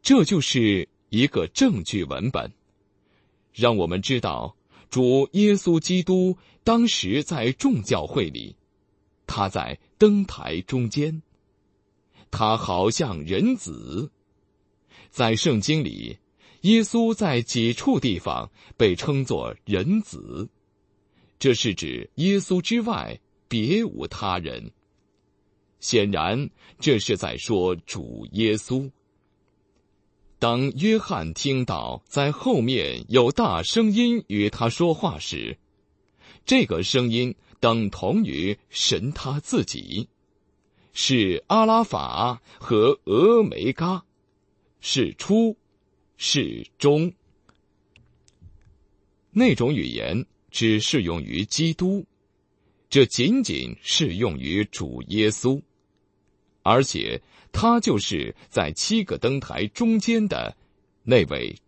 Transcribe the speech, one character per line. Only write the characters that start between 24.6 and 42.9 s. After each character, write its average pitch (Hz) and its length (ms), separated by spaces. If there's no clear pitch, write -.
显 104 300
然， 95 380
这 135 180
是 101 200
在 67 180
说 90 400
主 58 560
耶 107 240
稣。 131 340
当 123 340
约 214 260
翰 85 340
听 135 320
到 62 400
在 143 260
后 180 300
面 80 480
有 123 220
大 101 320
声 220 280
音 233 360
与 104 240
他 - 180
说 170 240
话 131 240
时， 60 400
这 262 200
个 85 180
声 123 260
音 120 240
等 113 300
同 151 340
于 85 320
神 110 440
他 139 260
自 170 260
己， 67 420
是 101 540
阿 220 180
拉 226 180
法 95 560
和 117 460